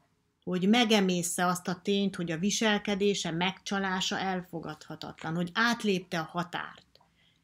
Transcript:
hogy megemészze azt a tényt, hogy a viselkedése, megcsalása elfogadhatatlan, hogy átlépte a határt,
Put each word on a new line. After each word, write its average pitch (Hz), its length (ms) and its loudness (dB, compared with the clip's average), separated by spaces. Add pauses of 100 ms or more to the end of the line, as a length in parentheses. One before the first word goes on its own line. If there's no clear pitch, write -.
(440)
hogy 180 260 2
megemészze 196 760 4
azt 175 220 0
a 175 140 -2
tényt, 202 340 0
hogy 170 160 -4
a 156 60 -2
viselkedése, 202 920 0
megcsalása 190 880 -2
elfogadhatatlan, 160 1160 -6
hogy 170 180 -2
átlépte 214 680 0
a 160 120 -6
határt, - 680 -8 (440)